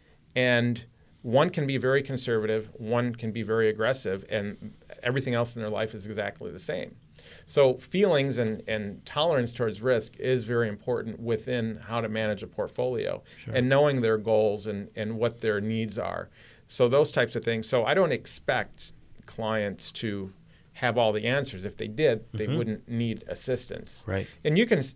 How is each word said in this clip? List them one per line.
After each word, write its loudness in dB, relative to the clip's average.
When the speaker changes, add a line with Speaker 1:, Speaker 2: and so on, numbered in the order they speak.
Speaker 1:
and 2
one 4
can -2
be 0
very 2
conservative, -2
one -2
can -6
be -6
very 2
aggressive, -2
and -4
everything 0
else -2
in -8
their -4
life -2
is -12
exactly -6
the -12
same. -8
So 6
feelings 2
and, 0
and -4
tolerance 0
towards -2
risk 0
is 0
very 0
important -4
within -2
how -4
to -4
manage -2
a -8
portfolio -4
Speaker 2:
Sure. -10
Speaker 1:
and 2
knowing 6
their 4
goals 2
and, -6
and -4
what 0
their 2
needs -2
are. -4
So 2
those 4
types 2
of -4
things. -2
So 2
I 2
don't 4
expect -4
clients -2
to -4
have 0
all 6
the -2
answers. -2
If -8
they -6
did, 2
they -2
Speaker 2:
Mm-hmm. 0
Speaker 1:
wouldn't -4
need -2
assistance. -6
Speaker 2:
Right. -2
Speaker 1:
And 4
you 6
can, 4